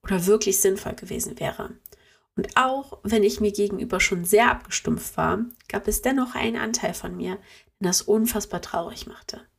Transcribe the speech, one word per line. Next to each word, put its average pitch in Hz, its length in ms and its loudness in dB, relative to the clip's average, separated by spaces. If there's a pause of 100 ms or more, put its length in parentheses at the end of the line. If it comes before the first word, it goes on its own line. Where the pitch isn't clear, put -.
oder 185 220 -2
wirklich 202 340 4
sinnvoll 196 360 0
gewesen - 440 -8
wäre. - 360 -6 (600)
Und - 220 -2
auch 262 460 2
wenn 214 220 4
ich - 160 2
mir 208 120 2
gegenüber 202 480 -2
schon 180 240 0
sehr 214 260 6
abgestumpft - 680 -4
war, - 260 0 (240)
gab - 180 -4
es 208 140 0
dennoch 254 340 0
einen 233 220 -2
Anteil 220 380 -2
von 180 200 -10
mir, 180 220 -6 (420)
der 180 120 0
das 180 100 2
unfassbar 214 600 0
traurig - 440 -6
machte. - 360 -16 (160)